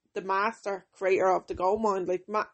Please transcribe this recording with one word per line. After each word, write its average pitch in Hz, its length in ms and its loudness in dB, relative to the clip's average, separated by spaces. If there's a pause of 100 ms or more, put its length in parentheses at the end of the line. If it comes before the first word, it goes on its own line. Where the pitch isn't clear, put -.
(140)
the - 80 -8
master 196 680 -2
creator 190 360 2
of 175 180 2
the 185 80 -6
go 185 220 0
mind. 190 320 0
Like, 180 200 -2
ma-, 208 260 -2